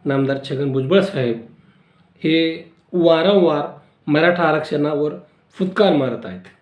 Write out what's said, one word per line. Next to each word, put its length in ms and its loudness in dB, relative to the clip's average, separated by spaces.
नामदार 320 -2
छगन 220 -4
भुजबळ 280 2
साहेब 360 -2
हे 480 0
वारंवार 680 2
मराठा 360 2
आरक्षणावर 720 -2
फुटकार 340 2
मारत 340 -2
आहेत. 140 -12